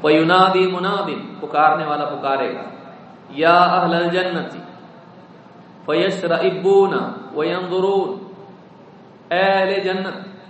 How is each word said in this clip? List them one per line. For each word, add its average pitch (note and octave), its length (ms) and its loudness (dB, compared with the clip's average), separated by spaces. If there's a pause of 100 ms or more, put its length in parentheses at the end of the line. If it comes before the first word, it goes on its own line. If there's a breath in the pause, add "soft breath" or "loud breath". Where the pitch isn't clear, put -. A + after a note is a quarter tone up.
وَيُنَادِي F#3 680 4
مُنَادٍ، F#3 380 -4 (320)
پکارنے D3+ 440 2
والا D3 200 -4 (100)
پکارے C3+ 380 -2
گا، - 120 -10 (760)
یا E3+ 140 8 (180)
اہل F3 200 0
الجنت، F3 560 -2 (1300)
فَيَشْرَئِبُونَ F3+ 1080 2 (420)
وَيَنْظُرُونَ، F3+ 760 -2 (1200)
اے F3+ 180 2
اہل F#3+ 200 2 (120)
جنت F#3+ 340 -4 (320)